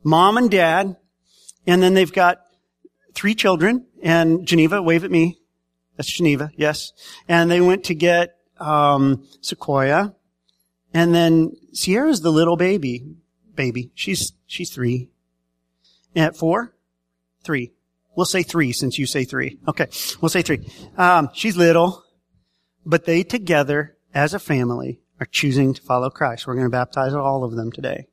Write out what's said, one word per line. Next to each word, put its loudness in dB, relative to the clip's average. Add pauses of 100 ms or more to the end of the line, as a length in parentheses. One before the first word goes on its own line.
Mom 4
and 2
dad, 0 (680)
and 4
then 4
they've 2
got 2 (720)
three -2
children, 0 (160)
and 2
Geneva, 2
wave 2
at -8
me. 0 (580)
That's -8
Geneva, -2
yes. -4 (340)
And 4
they 2
went 2
to -4
get, 0 (240)
um, 2 (140)
Sequoia. -2 (800)
And 4
then 2 (180)
Sierra's 0
the 0
little 2
baby. -4 (400)
Baby. -4
She's, -6 (120)
she's -12
three. -6 (1040)
At 0
four? -4 (680)
Three. -6 (440)
We'll 0
say -2
three -2
since -6
you -2
say -4
three. -8
Okay, -2 (320)
we'll 0
say 0
three. -4 (300)
Um, 2
she's -4
little, 2 (840)
but 0
they 0
together -2 (180)
as 0
a -8
family -4 (200)
are -10
choosing 0
to -10
follow -2
Christ. -6
We're -8
gonna -2
baptize -4
all -2
of -8
them -6
today. -10